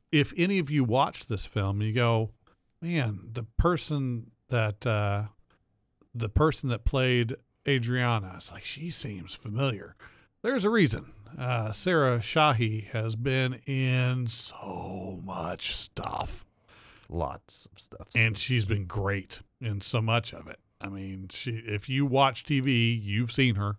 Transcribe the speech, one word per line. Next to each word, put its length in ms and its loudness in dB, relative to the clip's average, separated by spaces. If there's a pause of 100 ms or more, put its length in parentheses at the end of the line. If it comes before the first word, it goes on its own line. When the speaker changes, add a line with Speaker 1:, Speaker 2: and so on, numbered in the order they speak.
(120)
Speaker 1:
if 240 2
any 240 2
of 100 -2
you 140 4
watch 440 0
this 180 -4
film, 360 -2
you 120 -2
go, 380 2 (500)
"Man, 500 -2
the 120 -6
person 880 0 (180)
that, 360 0
uh, 400 2 (880)
the 140 -2
person 420 2
that 140 -2
played 520 4 (320)
Adriana, 680 2
it's 140 -14
like, 140 -14
she 240 -8
seems 460 -8
familiar." 600 -4 (460)
There's 240 0
a 40 6
reason. 440 4 (240)
Uh, 340 -2
Sarah 480 4
Shahi 680 2
has 260 -2
been 400 0 (100)
in 640 0
so 960 -8
much 520 -6
stuff. 720 -6 (600)
Speaker 2:
Lots 640 -6
of 80 -20
stuff 360 -16
Speaker 1:
And 220 2
Speaker 2:
since. 20 -10
Speaker 1:
she's 260 2
been 200 0
great 560 -4 (200)
in 200 -4
so 200 -2
much 320 0
of 140 -16
it. 120 -16 (220)
I 80 -8
mean, 400 -10
she, 220 -8
if 380 -6
you 160 2
watch 380 2
T 160 2
V, 340 4
you've 380 0
seen 240 4
her 240 -2